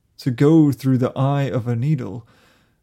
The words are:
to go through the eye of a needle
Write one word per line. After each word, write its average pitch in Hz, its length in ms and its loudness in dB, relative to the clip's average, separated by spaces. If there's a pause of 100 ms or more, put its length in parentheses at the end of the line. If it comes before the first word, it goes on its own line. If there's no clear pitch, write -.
(160)
to - 140 -6
go 147 420 4
through 131 240 0
the 123 180 -2
eye 139 280 0
of 123 260 -4
a 120 80 -2
needle 120 500 -4 (560)